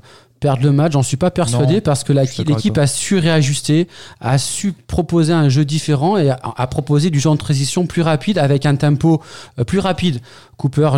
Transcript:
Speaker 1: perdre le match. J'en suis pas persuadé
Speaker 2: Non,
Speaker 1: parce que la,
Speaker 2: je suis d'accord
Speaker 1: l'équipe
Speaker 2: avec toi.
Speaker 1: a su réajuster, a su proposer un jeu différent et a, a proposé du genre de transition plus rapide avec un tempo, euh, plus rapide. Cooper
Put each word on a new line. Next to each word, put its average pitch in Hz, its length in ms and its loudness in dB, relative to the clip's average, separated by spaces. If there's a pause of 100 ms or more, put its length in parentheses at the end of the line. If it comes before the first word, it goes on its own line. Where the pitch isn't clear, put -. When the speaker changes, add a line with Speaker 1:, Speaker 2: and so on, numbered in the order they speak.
(400)
Speaker 1:
perdre 131 220 0
le 143 100 2
match. 147 200 2
J'en 143 100 2
suis 131 140 -2
pas 180 140 0
persuadé 143 460 0
Speaker 2:
Non, 220 40 0
Speaker 1:
parce 147 240 -2
que - 80 0
la, 139 120 2
Speaker 2:
je 131 80 -4
suis 175 120 -6
d'accord 147 140 2
Speaker 1:
l'équipe 107 180 -2
Speaker 2:
avec 143 140 2
toi. - 40 -4
Speaker 1:
a - 40 -6
su - 180 -2
réajuster, 156 720 2 (320)
a 127 160 0
su - 360 -4
proposer 170 600 0
un 156 160 2
jeu 143 160 2
différent 151 540 0
et 147 100 2
a, 127 60 2
a 127 320 -6
proposé 147 420 0
du 151 100 0
genre 151 140 2
de 147 60 2
transition 143 480 -2
plus - 160 -2
rapide 165 340 0
avec 143 300 0
un 147 100 2
tempo, 151 460 2 (360)
euh, 123 60 -2
plus 185 140 -2
rapide. 175 420 -2 (380)
Cooper 143 400 0